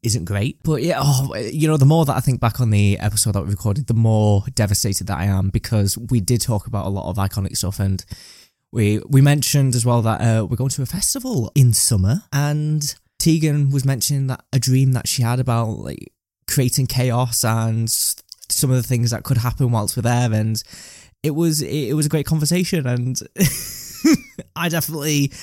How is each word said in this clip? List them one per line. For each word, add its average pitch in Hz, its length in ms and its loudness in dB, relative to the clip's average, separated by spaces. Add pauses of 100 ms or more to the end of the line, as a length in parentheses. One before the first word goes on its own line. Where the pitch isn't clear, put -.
isn't 110 220 0
great. 101 380 -2
But 151 200 0
yeah, 165 180 0
oh, 139 340 2
you 117 320 -2
know, 156 100 2
the 135 80 6
more 160 200 6
that 143 100 0
I 123 60 0
think 123 180 0
back 113 200 -2
on 120 100 2
the 104 300 4
episode 104 340 -2
that 95 100 -2
we 73 60 -4
recorded, 101 380 -2
the 117 60 0
more 107 500 4 (100)
devastated 101 540 -2
that 95 100 -4
I 85 80 -2
am, 95 240 0
because 98 480 0
we 117 240 -2
did 110 200 0
talk 107 260 -4
about 113 180 -6
a 95 40 -4
lot 98 200 -4
of - 80 -4
iconic 98 400 -2
stuff, 92 220 -4
and 98 260 -2 (680)
we, 104 280 2 (100)
we 139 120 6
mentioned 143 520 4
as 120 120 0
well 120 180 2
that, 113 180 0
uh, 113 240 2
we're 117 120 -4
going 131 120 -2
to 135 140 -4
a - 20 -4
festival 214 680 -4
in 127 180 6
summer, 107 480 2 (100)
and 147 640 -2 (220)
Tegan 151 520 2
was 135 140 0
mentioning 135 440 0
that - 260 -8
a 135 60 2
dream 131 340 4
that 123 120 -2
she - 180 -2
had 123 180 0
about, 117 380 -2
like, - 340 -12 (360)
creating 131 380 0
chaos 123 560 0
and 113 460 0
s-, - 260 -2 (340)
some - 200 0
of 127 80 2
the 120 60 0
things 120 280 0
that - 140 -6
could 135 100 0
happen 120 360 0
whilst 107 260 -2
we're 120 60 -2
there, 120 280 2
and 107 320 0 (580)
it 156 100 -2
was, 156 300 0
it, 131 280 -4
it 139 60 -2
was 151 100 2
a 147 40 0
great 156 160 0
conversation, 160 600 0
and 123 320 -2 (160)
<laughs> 202 100 2 (1080)
I 170 140 -4
definitely 151 720 -2